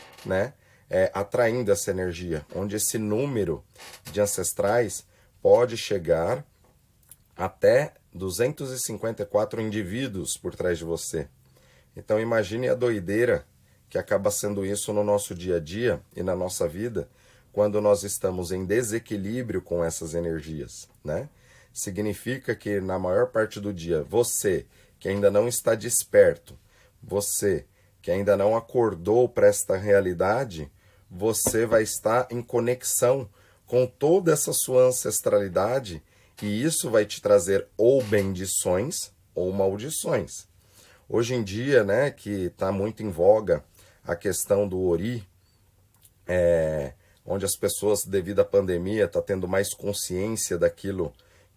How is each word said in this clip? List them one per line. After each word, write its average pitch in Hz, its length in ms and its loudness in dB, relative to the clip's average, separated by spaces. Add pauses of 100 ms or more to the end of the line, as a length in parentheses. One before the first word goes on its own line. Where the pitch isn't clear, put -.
(260)
né, 98 280 -2 (360)
é, 92 240 2
atraindo 113 580 0
essa 98 200 0
energia, 87 640 -4
onde 101 220 -6
esse 107 220 -2
número 107 640 -2 (480)
de 101 100 -4
ancestrais 101 840 0 (360)
pode 113 340 6
chegar 90 680 0 (920)
até 110 580 2 (200)
duzentos 110 580 -4
e 127 80 -10
cinquenta 110 440 -6
e - 20 -4
quatro 107 340 0
indivíduos 107 800 -4
por 87 180 -8
trás 87 220 -2
de 82 80 -10
você. 80 420 -6 (680)
Então 107 240 -2
imagine 113 500 -2
a 127 60 2
doideira 113 680 0 (440)
que - 80 -6
acaba 98 320 0
sendo 101 360 -2
isso 104 280 -4
no 104 100 0
nosso 104 300 0
dia 90 240 -2
a - 20 0
dia 90 420 -2 (140)
e 85 60 -8
na 90 140 -2
nossa 90 320 -4
vida, 98 420 -6 (420)
quando 104 280 2
nós 101 240 4
estamos 92 480 -4
em 92 140 -2
desequilíbrio 107 960 -4
com 85 220 -2
essas 82 320 -6
energias, 80 760 -6 (140)
né? 92 260 -6 (420)
Significa 104 840 -6
que 101 260 -4
na 95 160 -4
maior 95 300 2
parte 110 320 -2
do 101 120 -6
dia, 85 300 -2
você 90 640 0 (340)
que - 80 -8
ainda 101 220 2
não 104 180 2
está 127 280 0
desperto, 101 840 2 (440)
você 98 640 -2 (360)
que - 80 -10
ainda 101 260 2
não 101 200 2
acordou 113 760 2
pra 104 160 2
esta 101 320 4
realidade, 95 920 2 (400)
você 110 560 0
vai 110 160 4
estar 113 480 0
em 120 100 -6
conexão 123 880 0 (380)
com 127 180 2
toda 165 480 2
essa 151 180 0
sua 127 360 4
ancestralidade, 101 1160 0 (380)
e 104 220 -2
isso 160 260 -2
vai 107 160 4
te - 160 -12
trazer 98 460 4 (100)
ou 127 260 6
bendições 98 1080 -2 (200)
ou 90 180 -2
maldições. 101 960 -2 (600)
Hoje 120 280 0
em 117 80 0
dia, 113 400 2
né, 113 260 2
que 95 420 -6
tá 95 200 -2
muito 107 320 -4
em 107 60 -4
voga 90 540 4 (400)
a 85 120 -4
questão 101 520 0
do 92 140 -4
Ori, 92 460 -2 (1000)
é, 80 640 2 (320)
onde 98 200 -4
as - 100 -2
pessoas, 101 480 0
devido 95 380 -2
à - 40 4
pandemia, 95 640 0
tá 85 140 -2
tendo 95 260 -4
mais 98 260 -2
consciência 101 840 -4
daquilo 85 560 -2 (440)